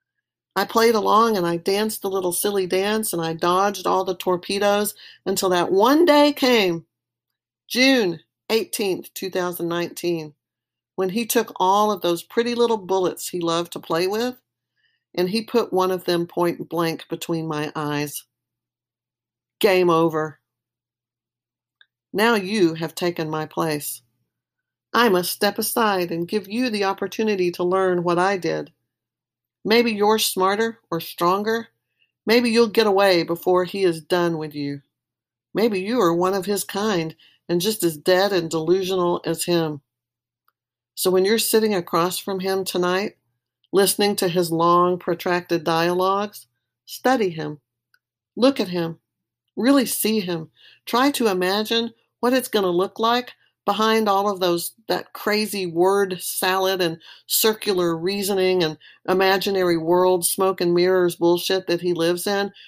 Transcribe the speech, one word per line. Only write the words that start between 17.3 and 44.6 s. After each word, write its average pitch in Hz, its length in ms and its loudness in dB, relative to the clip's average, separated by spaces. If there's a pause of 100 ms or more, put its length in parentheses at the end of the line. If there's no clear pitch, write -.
my 151 300 -4
eyes. 147 480 -6 (1400)
Game 185 300 4
over. 160 500 0 (1700)
Now 220 220 2
you 185 400 0
have 160 220 -8
taken 170 340 -4
my 156 160 -4
place. 151 560 -4 (880)
I 233 160 4
must 180 220 0
step 202 280 -2
aside 202 520 0
and 170 160 -4
give 190 220 -4
you 240 220 -2
the 202 140 -2
opportunity 196 680 -2
to 180 100 -6
learn 180 400 0
what 175 160 0
I 190 200 0
did. 156 340 -6 (920)
Maybe 226 280 2
you're 208 260 2
smarter 202 640 -2 (100)
or 165 100 -4
stronger. 208 680 -2 (560)
Maybe 233 240 4
you'll 226 200 4
get 220 180 2
away 190 380 4
before 180 400 0
he 196 200 -2
is 160 160 0
done 170 380 -2
with 151 160 -10
you. 143 260 -8 (720)
Maybe 202 280 0
you 226 200 -2
are 170 140 4
one 185 180 2
of 190 140 -4
his 202 180 -4
kind 190 500 -4 (360)
and 175 100 0
just 208 220 -2
as 165 140 0
dead 185 360 2
and 165 180 -2
delusional 175 760 0
as 165 180 -4
him. 160 360 -2 (1120)
So - 160 -2
when 185 140 4
you're 220 140 2
sitting 220 360 2
across 175 440 -2
from 190 220 -6
him 190 240 -2
tonight, 185 520 -2 (560)
listening 202 440 2
to 190 120 0
his 170 220 0
long, 175 480 4